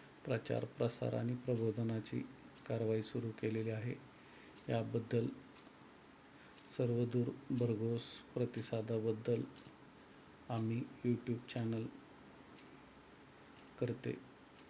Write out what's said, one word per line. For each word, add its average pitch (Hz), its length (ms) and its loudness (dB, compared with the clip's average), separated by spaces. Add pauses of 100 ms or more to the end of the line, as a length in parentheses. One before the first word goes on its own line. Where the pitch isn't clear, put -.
(260)
प्रचार, 120 400 2 (120)
प्रसार 120 360 2
आणि 117 220 2
प्रबोधनाची 113 880 2 (460)
कारवाई 110 340 4
सुरू 113 300 -2
केलेली 110 380 0
आहे, 110 260 0 (720)
याबद्दल 117 580 4 (1400)
सर्वदूर 123 600 4 (200)
भरघोस 117 720 2 (120)
प्रतिसादाबद्दल 113 1120 2 (1040)
आम्ही 117 340 2 (220)
YouTube 120 440 2
चॅनल 113 360 0 (1900)
करते 123 380 0 (520)